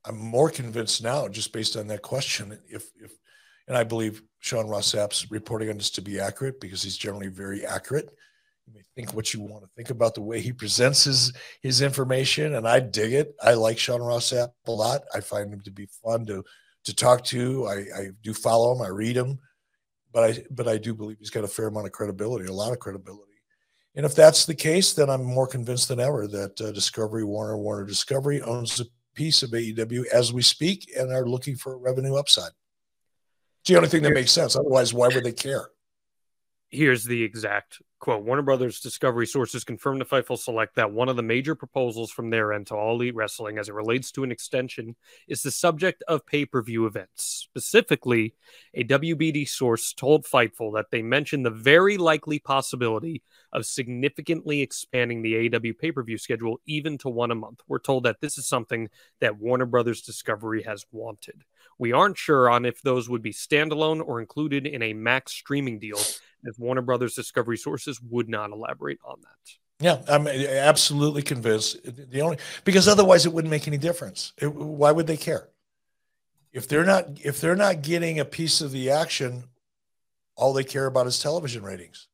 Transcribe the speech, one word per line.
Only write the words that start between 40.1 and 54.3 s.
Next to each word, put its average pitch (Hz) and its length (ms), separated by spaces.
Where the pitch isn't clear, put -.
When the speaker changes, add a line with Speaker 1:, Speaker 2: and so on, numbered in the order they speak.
Speaker 2:
Select 113 360
that 110 180
one 120 160
of 131 80
the 120 60
major 123 320
proposals 120 560
from 117 180
their 110 240
end 104 140
to - 80
All 110 220
Elite 123 180
Wrestling 107 420
as 107 120
it 104 60
relates 113 380
to 135 120
an 127 80
extension 123 640
is - 140
the 139 100
subject 170 560
of 156 180
pay-per-view 117 580
events. - 640
Specifically, 123 880
a - 80
W 139 320
B 160 180
D 143 140
source - 480
told 147 320
Fightful 113 480
that 107 160
they 123 100
mentioned 131 460
the 117 40
very 151 460
likely 156 440
possibility 131 840
of - 120
significantly 143 960